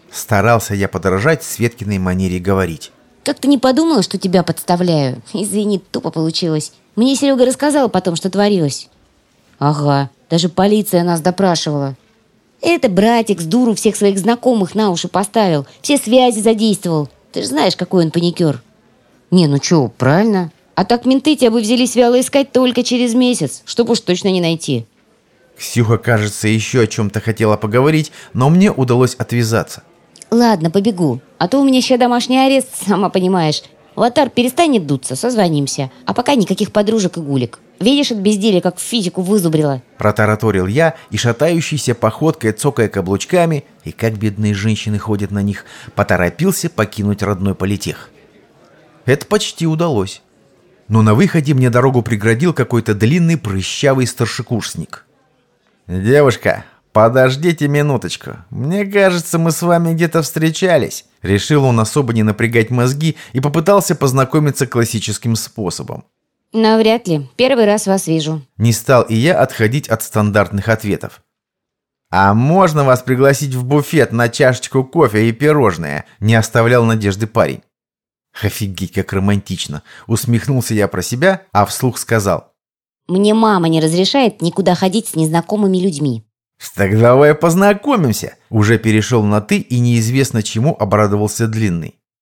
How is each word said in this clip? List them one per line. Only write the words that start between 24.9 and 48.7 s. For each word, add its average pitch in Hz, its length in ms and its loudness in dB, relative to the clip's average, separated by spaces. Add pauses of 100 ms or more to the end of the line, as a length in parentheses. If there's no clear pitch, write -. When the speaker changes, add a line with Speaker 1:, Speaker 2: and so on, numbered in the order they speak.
Speaker 1:
Ксюха, 117 400 0
кажется, 107 500 -2
ещё 113 360 0
о 104 40 2
чём-то 104 320 -4
хотела 107 380 0
поговорить, 139 560 0 (180)
но 131 180 2
мне 185 220 6
удалось 123 440 2
отвязаться. 113 680 -4 (480)
Speaker 2:
«Ладно, 220 400 2
побегу. 180 480 0 (180)
А 175 120 -2
то 269 100 0
у 277 60 2
меня 262 160 2
ща 254 160 0
домашний 247 400 0
арест, 262 320 2 (180)
сама 196 220 0
понимаешь. 180 520 0 (340)
Ватар - 340 0
перестанет 254 560 0
дуться, 135 320 -4
созвонимся. 160 760 -2 (140)
А 190 80 -4
пока 254 220 0
никаких 190 360 -2
подружек 208 460 0
и - 20 -8
гулек. 139 400 -4 (220)
Видишь, 269 300 2
от 220 60 -4
безделия, 196 440 0
как 180 160 -4
в - 40 -10
физику 185 400 -4
вызубрила». 156 600 0 (160)
Speaker 1:
Протараторил 104 680 0
я 151 280 0 (160)
и, 110 60 -6
шатающейся 139 800 -2
походкой, 117 560 -2
цокая 113 380 -2
каблучками, 139 760 -2 (220)
и 82 60 -10
как 113 260 -4
бедные 104 360 -2
женщины 107 460 -2
ходят 101 320 -4
на 101 100 -2
них, 98 240 -4 (300)
поторопился 101 760 0
покинуть 101 540 -4
родной 98 320 -2
политех. - 540 -6 (960)